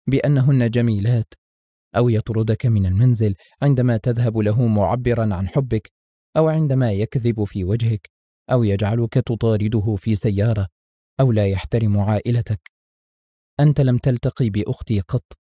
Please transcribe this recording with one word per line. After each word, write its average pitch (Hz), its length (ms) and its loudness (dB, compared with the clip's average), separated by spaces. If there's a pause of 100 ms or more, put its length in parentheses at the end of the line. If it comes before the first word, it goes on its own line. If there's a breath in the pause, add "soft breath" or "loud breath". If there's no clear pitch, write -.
بأنهن 131 600 2
جميلات، 117 640 0 (640)
أو 123 140 2
يطردك 110 560 -2
من 107 200 2
المنزل 107 500 2 (260 soft breath)
عندما 127 360 2
تذهب 117 400 -2
له 110 300 2
معبرا 110 680 0
عن 92 120 -4
حبك، 117 440 -4 (460)
أو 160 100 4
عندما 135 440 0
يكذب 110 520 -2
في 98 200 -4
وجهك، 110 460 -2 (420)
أو 123 120 2
يجعلك 107 500 0
تطارده 110 840 0
في 107 200 -2
سيارة، 104 520 0 (520)
أو 135 120 2
لا 104 160 2
يحترم 104 520 0
عائلتك. 110 720 -2 (880)
أنت 147 220 2
لم 127 160 2
تلتقي 123 520 -2
بأختي 104 500 -4
قط، - 340 -6 (140)